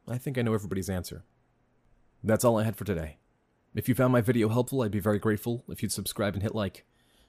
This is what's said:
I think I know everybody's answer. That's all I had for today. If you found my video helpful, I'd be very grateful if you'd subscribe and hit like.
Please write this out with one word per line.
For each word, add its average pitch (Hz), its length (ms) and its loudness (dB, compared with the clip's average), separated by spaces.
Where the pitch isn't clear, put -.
I 120 80 -4
think 127 220 -6
I 120 40 2
know 113 120 2
everybody's 98 340 -2
answer. 92 360 -6
That's 107 220 2
all 117 140 4
I 110 60 2
had 110 120 -2
for 104 80 -8
today. 82 340 -4
If 107 140 -4
you 127 60 4
found 127 180 4
my 123 80 6
video 110 280 4
helpful, 123 340 0
I'd 107 80 0
be 104 100 0
very 104 180 2
grateful 113 500 -2
if - 140 -12
you'd 104 100 -2
subscribe 101 420 -4
and 95 80 -4
hit 107 120 -2
like. 104 300 -4